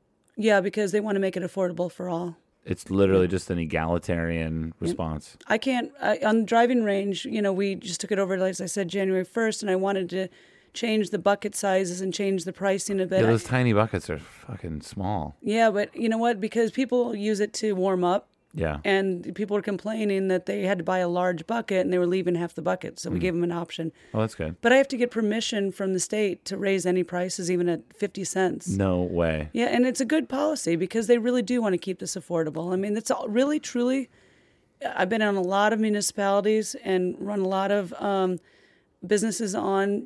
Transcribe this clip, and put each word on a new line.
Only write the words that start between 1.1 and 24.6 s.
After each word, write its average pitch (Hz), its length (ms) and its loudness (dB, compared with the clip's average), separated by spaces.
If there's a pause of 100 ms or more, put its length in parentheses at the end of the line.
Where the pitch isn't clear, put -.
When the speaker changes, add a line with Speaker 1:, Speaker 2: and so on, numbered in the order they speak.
Speaker 1:
make 190 160 0
it 180 80 -4
affordable 175 480 -2
for 180 200 -8
all. 170 260 -4 (300)
Speaker 2:
It's - 240 -6
literally 95 340 6
Speaker 1:
Yeah. 87 60 0
Speaker 2:
just 92 180 -4
an 90 100 -2
egalitarian 82 1080 -2
Speaker 1:
Yep. 82 140 -10
Speaker 2:
response. 82 560 -6 (100)
Speaker 1:
I 214 100 0
can't, 240 360 -4 (100)
I, - 160 0
on 214 220 2
the 220 40 -2
driving 233 400 4
range, 196 400 -2
you 220 160 -4
know, 196 140 2
we 196 220 0
just 175 260 -8
took 202 100 -4
it 196 60 2
over, 190 180 0
like 185 240 -2
I 180 60 -6
said, 185 220 -4
January 190 360 0
first, 220 380 -2
and 208 80 -4
I 185 60 2
wanted 190 340 0
to 185 180 -4 (460)
change 220 340 0
the 208 100 -4
bucket 202 380 2
sizes 190 460 0
and 190 100 -2
change 190 320 -2
the 180 80 -6
pricing 196 480 0
a 185 60 0
bit. 185 160 2
Speaker 2:
Yeah, 110 60 6
Speaker 1:
I - 20 6
Speaker 2:
those 113 140 4
tiny 123 280 4
buckets 104 380 2
are 78 80 -2
fucking 78 640 -10
small. 92 580 -6
Speaker 1:
Yeah, 220 300 2
but 202 260 -4
you 226 140 0
know 226 80 0
what? 233 200 0
Because 220 320 0
people 247 440 0
use 208 260 -2
it 208 140 -2
to 214 200 -2
warm 185 300 2
up. 175 240 0 (260)
Speaker 2:
Yeah. 76 320 -2
Speaker 1:
And 190 480 0
people 202 200 -4
were 208 80 0
complaining 202 640 -2
that 185 180 0
they 202 160 -2
had 190 160 0
to 170 60 -6
buy 185 160 0
a 180 80 0
large 175 380 -2
bucket 220 380 0
and 180 80 0
they 180 60 2
were 180 80 4
leaving 175 300 0
half 170 180 -4
the 170 80 -8
bucket. 180 360 -4
So 175 120 -8
we 175 80 -2
Speaker 2:
Mm. - 20 0
Speaker 1:
gave 180 140 0
them 170 100 0
an 170 80 -2
option. 170 400 -6 (220)
Speaker 2:
Oh, 110 60 0
that's 113 140 -2
good. 82 280 -4